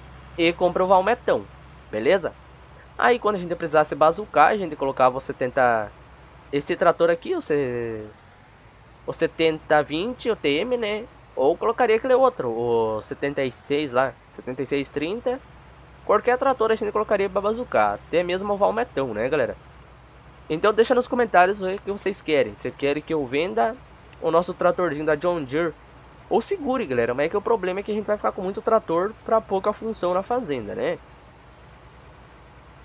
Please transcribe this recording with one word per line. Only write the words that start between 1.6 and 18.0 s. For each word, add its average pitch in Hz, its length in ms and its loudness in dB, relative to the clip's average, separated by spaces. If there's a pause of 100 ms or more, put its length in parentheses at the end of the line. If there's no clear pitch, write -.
beleza? 139 420 0 (640)
Aí, 240 220 2
quando 214 180 -2
a - 20 -6
gente 175 160 -6
precisasse 156 400 0
bazucar, 156 540 4
a 220 80 2
gente 165 200 -6
colocava 131 400 2
o 135 40 -4
setenta, 123 680 0 (600)
esse 143 240 -2
trator 170 340 4
aqui, 170 240 -4
o 330 80 -4
C-, 120 640 -4 (1000)
o - 60 -6
setenta 156 680 0
vinte, 190 480 -4
o 208 60 -2
T - 120 -2
M, 202 280 0
né? 214 280 -6 (320)
Ou 143 200 2
colocaria 220 400 2
aquele 254 180 2
outro, 247 340 2
o 113 540 0
setenta 143 420 -4
e 127 80 -4
seis 143 400 -4
lá, 123 200 2 (180)
setenta 131 320 -10
e 123 40 -4
seis 139 240 -4
trinta. 226 500 -4 (640)
Qualquer 226 320 2
trator 254 360 0
a - 20 2
gente 214 180 -2
colocaria 208 380 0
pra 196 100 -2
bazucar, 190 540 0
até 156 280 -2